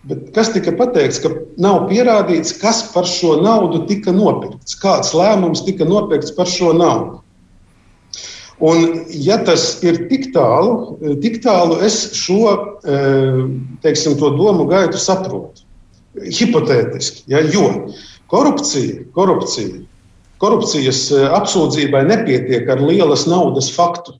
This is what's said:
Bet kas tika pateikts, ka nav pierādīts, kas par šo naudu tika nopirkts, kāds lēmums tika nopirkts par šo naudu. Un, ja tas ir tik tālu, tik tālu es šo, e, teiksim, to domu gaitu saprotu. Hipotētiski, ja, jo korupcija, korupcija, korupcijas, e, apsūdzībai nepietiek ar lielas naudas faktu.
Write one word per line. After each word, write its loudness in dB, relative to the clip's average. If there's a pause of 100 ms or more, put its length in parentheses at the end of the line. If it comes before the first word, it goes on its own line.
Bet -10
kas 0
tika -2
pateikts, 0
ka 0 (240)
nav 2
pierādīts, 2
kas -2
par -2
šo 0
naudu 2
tika -2
nopirkts, -2
kāds 0
lēmums 2
tika 0
nopirkts 0
par -2
šo 0
naudu. 0 (1300)
Un, 2
ja 0
tas 0
ir 0
tik -2
tālu, 0 (220)
tik -4
tālu 2
es 0 (140)
šo, 0 (240)
e, -2 (760)
teiksim, 0
to 2
domu 2
gaitu 2
saprotu. -6 (480)
Hipotētiski, -2
ja, 2
jo 2 (560)
korupcija, 0
korupcija, -2 (580)
korupcijas, 0
e, 4
apsūdzībai 0
nepietiek 0
ar 0
lielas 2
naudas 0
faktu. -4